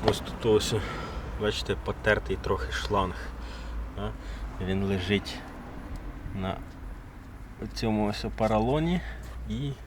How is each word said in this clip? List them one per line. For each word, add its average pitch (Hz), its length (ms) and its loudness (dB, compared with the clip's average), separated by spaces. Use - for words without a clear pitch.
Ось 107 140 6
тут - 260 -2
ось, 107 280 8
бачите, 104 340 2
потертий 98 640 2
трохи - 360 0
шланг. 95 440 2
Да? 104 160 -4
Він 95 240 2
лежить 98 540 2
на 95 220 0
цьому 107 340 2
ось 104 160 -2
поролоні 131 640 4
і 131 240 -2